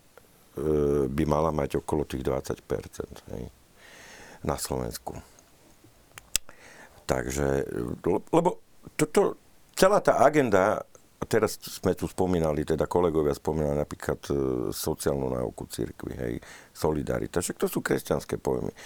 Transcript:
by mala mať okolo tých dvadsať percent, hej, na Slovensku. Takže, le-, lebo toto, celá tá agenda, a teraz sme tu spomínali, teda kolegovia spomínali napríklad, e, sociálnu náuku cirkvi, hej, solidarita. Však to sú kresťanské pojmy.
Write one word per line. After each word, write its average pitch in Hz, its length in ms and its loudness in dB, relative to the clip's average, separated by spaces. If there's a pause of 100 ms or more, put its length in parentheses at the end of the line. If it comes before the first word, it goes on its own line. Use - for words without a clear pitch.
(1080)
by 71 240 0
mala 76 240 2
mať 73 240 -2
okolo 73 240 -2
tých 65 240 -6
dvadsať 67 400 -2
percent, - 640 -8
hej, 55 160 -8 (960)
na 71 160 0
Slovensku. - 560 -4 (1900)
Takže, 67 560 0 (400)
le-, - 320 0
lebo - 240 2 (400)
toto, 165 400 2 (400)
celá 190 240 6
tá 127 240 6
agenda, 107 560 4 (400)
a - 80 -4
teraz 107 320 4
sme - 320 0
tu 85 160 -4
spomínali, 80 560 2
teda 78 240 0
kolegovia 80 400 4
spomínali 73 480 0
napríklad, - 480 -4
e, 73 80 -2 (400)
sociálnu 69 560 -2
náuku 62 400 -4
cirkvi, - 480 -8
hej, 60 160 -4 (400)
solidarita. 62 640 -2
Však - 240 -4
to 196 80 0
sú - 80 -4
kresťanské - 640 -2
pojmy. 60 320 -2 (120)